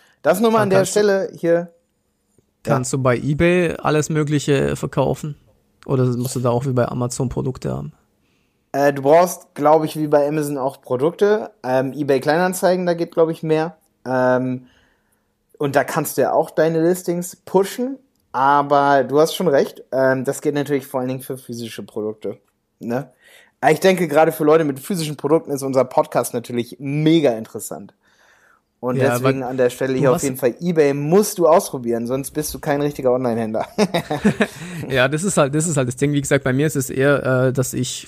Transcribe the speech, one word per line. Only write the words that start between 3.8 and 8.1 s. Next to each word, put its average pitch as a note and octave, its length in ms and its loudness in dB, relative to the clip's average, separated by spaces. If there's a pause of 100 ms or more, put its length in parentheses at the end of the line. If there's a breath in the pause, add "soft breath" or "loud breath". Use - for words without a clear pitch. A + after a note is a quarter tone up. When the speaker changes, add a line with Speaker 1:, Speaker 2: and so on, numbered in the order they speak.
Speaker 2:
Mögliche C#3+ 680 0
verkaufen? C#3 600 -4 (500)
Oder B2+ 200 2
musst B2 300 -2
du B2+ 40 -4
da B2 100 0
auch A#2+ 140 0
wie C3+ 80 -2
bei B2 160 2
Amazon B2 400 -4
Produkte C3 440 -6
haben? D3 200 -8 (800)